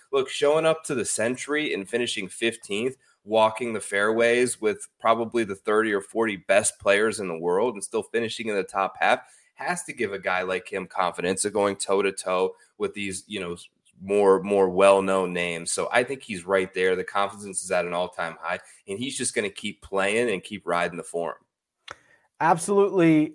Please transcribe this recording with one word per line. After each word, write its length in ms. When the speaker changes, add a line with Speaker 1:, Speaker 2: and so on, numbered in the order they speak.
Speaker 1:
Look, 180
showing 380
up 180
to 100
the 100
Century 680
and 140
finishing 380
fifteenth, 680
walking 480
the 80
fairways 800
with 280
probably 460
the 100
thirty 380
or 80
forty 360
best 420
players 420
in 80
the 100
world 360
and 100
still 200
finishing 440
in 80
the 60
top 360
half 220
has 300
to 80
give 200
a 60
guy 240
like 300
him 140
confidence 580
of 80
going 240
toe-to-toe 800
with 160
these, 320
you 120
know, 180
more, 420
more 280
well-known 640
names. 400
So 200
I 120
think 180
he's 240
right 260
there. 220
The 100
confidence 600
is 80
at 120
an 80
all-time 480
high, 200
and 120
he's 200
just 160
gonna 160
keep 320
playing 480
and 120
keep 240
riding 300
the 60
form. 340
Speaker 2:
Absolutely 960